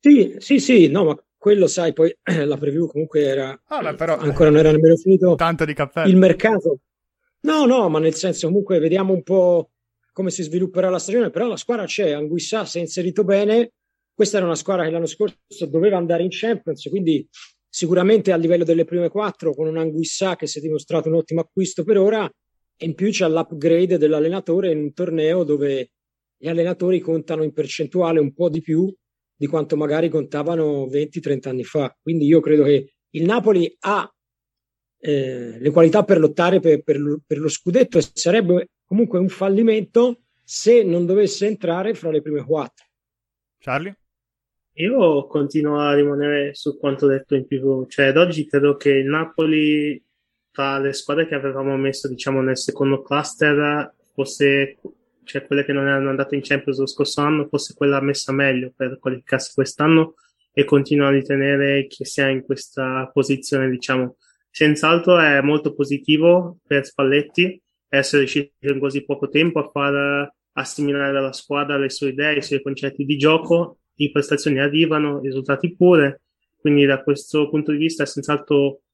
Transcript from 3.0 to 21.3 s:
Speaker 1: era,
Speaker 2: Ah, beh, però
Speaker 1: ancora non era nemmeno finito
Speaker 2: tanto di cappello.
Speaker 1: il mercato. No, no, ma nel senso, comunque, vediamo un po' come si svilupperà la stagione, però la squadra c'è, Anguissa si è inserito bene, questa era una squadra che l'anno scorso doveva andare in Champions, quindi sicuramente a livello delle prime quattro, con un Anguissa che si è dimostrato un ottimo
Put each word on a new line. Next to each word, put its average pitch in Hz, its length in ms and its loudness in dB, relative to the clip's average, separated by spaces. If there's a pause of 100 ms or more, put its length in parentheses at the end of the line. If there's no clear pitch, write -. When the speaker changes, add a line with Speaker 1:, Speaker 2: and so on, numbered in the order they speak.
Speaker 1:
era, 135 360 -4 (100)
Speaker 2:
Ah, 294 120 -6
beh, 151 140 -6
però 160 240 -4
Speaker 1:
ancora 151 320 4
non 151 80 6
era 156 120 6
nemmeno 160 260 6
finito 180 380 4
Speaker 2:
tanto 165 300 0
di 151 80 -6
cappello. 160 380 -2
Speaker 1:
il 185 60 6
mercato. 185 640 2 (640)
No, 302 240 2
no, 240 220 2
ma 156 100 0
nel 160 160 0
senso, 175 340 -4
comunque, 190 300 0
vediamo 185 340 0
un 185 100 -2
po' 180 480 0 (420)
come 190 180 -6
si 185 120 -8
svilupperà 180 480 -2
la 180 80 -2
stagione, 220 320 -2
però 226 180 -4
la 190 80 -6
squadra 220 300 -6
c'è, 190 240 -2
Anguissa 160 560 -6
si - 120 -10
è - 20 -6
inserito 180 440 -4
bene, 208 480 2 (400)
questa 208 240 0
era 180 100 0
una 165 80 0
squadra 180 300 -2
che 160 60 -2
l'anno 165 160 0
scorso - 600 -6
doveva 175 280 2
andare 170 260 0
in 185 80 -2
Champions, 180 580 -6
quindi 160 380 -2 (400)
sicuramente 185 640 2
a 175 60 2
livello 165 280 2
delle 165 200 2
prime 175 240 -2
quattro, 196 460 -4
con 156 120 -4
un 160 120 -4
Anguissa 160 580 -4
che 151 100 -10
si 151 120 -10
è - 20 -12
dimostrato 156 480 -4
un 160 60 0
ottimo 165 260 -2